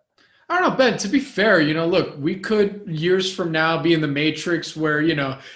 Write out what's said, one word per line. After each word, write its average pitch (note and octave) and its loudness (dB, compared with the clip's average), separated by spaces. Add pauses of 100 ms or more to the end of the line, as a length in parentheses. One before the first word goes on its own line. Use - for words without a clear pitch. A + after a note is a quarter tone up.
(480)
I F4 -2
don't E4+ 2
know, E3+ -4
Ben, A#3+ 2
to G3+ -6
be C4+ 0
fair, G3 2
you D3+ 2
know, E3 0
look, F3 0
we E3+ -2
could G3+ 0
years F3+ 0
from E3+ -4
now D#3+ 2
be E3 4
in D#3 0
the D3+ 0
Matrix D3+ -2
where, D3+ 0
you D#3+ 2
know, C3+ -4 (160)